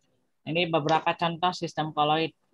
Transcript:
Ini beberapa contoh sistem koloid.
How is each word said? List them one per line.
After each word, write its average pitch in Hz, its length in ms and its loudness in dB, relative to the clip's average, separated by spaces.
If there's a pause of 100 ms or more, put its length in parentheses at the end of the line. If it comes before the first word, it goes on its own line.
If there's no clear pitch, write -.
(420)
Ini 175 240 -2
beberapa 160 480 2
contoh 170 400 0
sistem 156 400 -6
koloid. 151 400 2 (200)